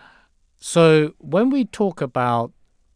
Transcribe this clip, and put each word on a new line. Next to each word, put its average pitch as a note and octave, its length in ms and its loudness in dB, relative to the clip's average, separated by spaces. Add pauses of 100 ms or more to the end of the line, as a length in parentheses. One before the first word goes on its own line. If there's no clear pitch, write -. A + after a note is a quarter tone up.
(580)
So D#3 600 2
when F#3 320 -2
we C4+ 160 -2
talk G3 340 -6
about B2 520 -4 (440)